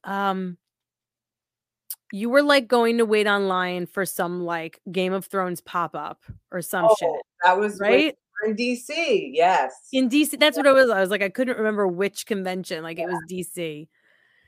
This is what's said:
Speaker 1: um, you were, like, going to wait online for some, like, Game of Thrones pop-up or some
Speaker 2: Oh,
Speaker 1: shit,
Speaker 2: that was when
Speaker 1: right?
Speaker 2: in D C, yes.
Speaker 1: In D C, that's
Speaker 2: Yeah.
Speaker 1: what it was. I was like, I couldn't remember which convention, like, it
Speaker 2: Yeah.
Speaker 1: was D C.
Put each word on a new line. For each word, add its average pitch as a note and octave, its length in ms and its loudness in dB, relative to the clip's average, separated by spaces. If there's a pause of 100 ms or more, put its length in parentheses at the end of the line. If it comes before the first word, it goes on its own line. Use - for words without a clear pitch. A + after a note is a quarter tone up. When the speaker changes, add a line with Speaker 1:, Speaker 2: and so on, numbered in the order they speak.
Speaker 1:
um, F#3+ 540 -4 (1500)
you G#3+ 200 -6
were, C#4 100 6
like, C#4+ 260 4
going A#3 300 2
to A#3 80 4
wait G#3+ 220 2
online F#3 580 0
for G3 220 -4
some, F3 340 -4
like, E3+ 400 -6 (100)
Game F#3 220 -2
of F#3+ 140 -4
Thrones F3+ 340 -4
pop-up D#3+ 640 -6 (280)
or F3+ 120 -6
some F3+ 220 -2
Speaker 2:
Oh, G#3+ 140 6
Speaker 1:
shit, D#3+ 220 -4 (220)
Speaker 2:
that F#3 140 6
was G3+ 220 -2
when G3+ 120 2
Speaker 1:
right? C#4+ 260 4 (280)
Speaker 2:
in A3 100 -2
D A#3+ 200 -2
C, B3 580 -2
yes. E3+ 380 2 (220)
Speaker 1:
In C4 160 2
D D4 160 4
C, D4 100 -6
that's D4+ 220 2
Speaker 2:
Yeah. C#4+ 60 0
Speaker 1:
what C#4 80 6
it - 20 8
was. C4 160 6
I G3+ 100 2
was F#3+ 120 2
like, G3+ 100 0
I G3 80 -2
couldn't B3 280 -4
remember G#3 300 0
which F#3 380 -4
convention, F#3 580 -6
like, E3 140 -12
it E3+ 40 -6
Speaker 2:
Yeah. E3 60 -6
Speaker 1:
was F3+ 200 -6
D F#3 160 -8
C. D#3+ 440 -10 (600)